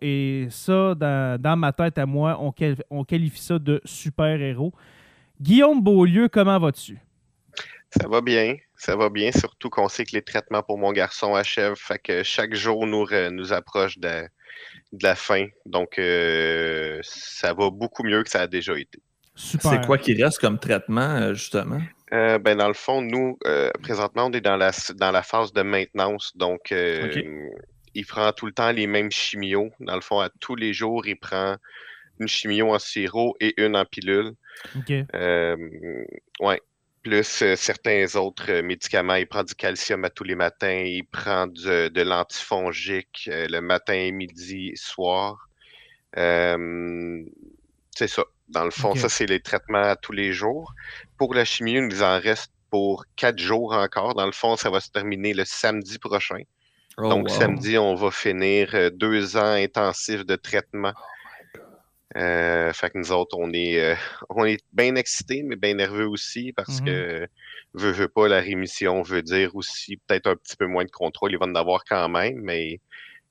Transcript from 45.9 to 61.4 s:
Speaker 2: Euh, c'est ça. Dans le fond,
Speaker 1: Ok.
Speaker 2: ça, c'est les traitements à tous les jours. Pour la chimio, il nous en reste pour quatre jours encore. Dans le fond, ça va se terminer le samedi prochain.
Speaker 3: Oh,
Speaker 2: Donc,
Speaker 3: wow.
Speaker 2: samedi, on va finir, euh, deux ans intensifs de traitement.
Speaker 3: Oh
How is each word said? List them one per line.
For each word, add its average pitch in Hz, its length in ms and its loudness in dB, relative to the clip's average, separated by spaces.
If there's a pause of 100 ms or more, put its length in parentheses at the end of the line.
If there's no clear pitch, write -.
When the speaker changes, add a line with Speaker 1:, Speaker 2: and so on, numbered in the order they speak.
Speaker 2:
Euh, 85 1040 0 (720)
c'est 113 120 0
ça. - 160 -2 (240)
Dans 82 160 -2
le 85 60 -2
fond, 110 200 -2
Speaker 1:
Ok. 131 80 0
Speaker 2:
ça, 120 100 6
c'est 110 180 0
les 95 140 2
traitements 104 420 0
à 101 140 4
tous - 160 -12
les 98 200 -2
jours. 120 400 -4 (460)
Pour 127 160 0
la 120 100 6
chimio, 120 380 0
il 120 60 0
nous 98 140 -2
en 92 160 6
reste 110 340 -2 (180)
pour 98 340 0 (120)
quatre 120 220 2
jours 110 360 0
encore. 101 400 0
Dans 98 120 0
le 98 60 -2
fond, 117 240 0
ça 110 140 -2
va 95 100 2
se - 100 -12
terminer 101 440 -4
le 95 100 0
samedi 107 540 -4
prochain. 101 420 -4 (560)
Speaker 3:
Oh, 110 120 -2
Speaker 2:
Donc, 101 200 2
Speaker 3:
wow. - 60 -2
Speaker 2:
samedi, 110 440 2
on 98 160 4
va 95 160 2
finir, 98 640 2
euh, 90 160 4
deux 101 460 0
ans 107 160 4
intensifs 101 720 0
de 92 100 0
traitement. 101 600 -4
Speaker 3:
Oh - 40 -20 (540)